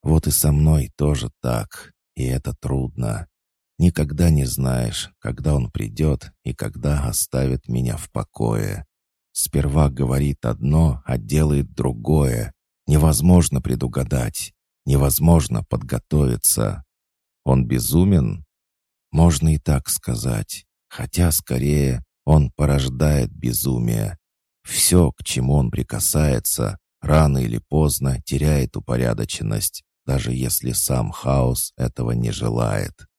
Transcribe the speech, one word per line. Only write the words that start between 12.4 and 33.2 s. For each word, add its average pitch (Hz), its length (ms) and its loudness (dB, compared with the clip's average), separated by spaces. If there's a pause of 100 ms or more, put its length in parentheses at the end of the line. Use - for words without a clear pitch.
Невозможно 80 760 4
предугадать, 62 920 -4 (320)
невозможно 69 760 4
подготовиться. 62 1200 -2 (600)
Он 65 200 2
безумен? 64 760 2 (680)
Можно 80 420 4
и 76 60 0
так 69 280 -2
сказать, 57 800 -6 (240)
хотя - 420 0
скорее 67 720 0 (220)
он 73 260 6
порождает 69 800 0
безумие. 58 840 -4 (480)
Все, 87 460 4
к - 120 -16
чему 65 300 -2
он 67 160 2
прикасается, 58 1120 -2 (200)
рано 76 380 4
или 58 220 -2
поздно 71 680 0
теряет 71 500 0
упорядоченность, 55 1080 -4 (220)
даже 62 280 -2
если 64 380 -4
сам 62 400 -2
хаос 65 680 -2
этого 58 340 -4
не 58 200 -2
желает. 55 640 -4 (240)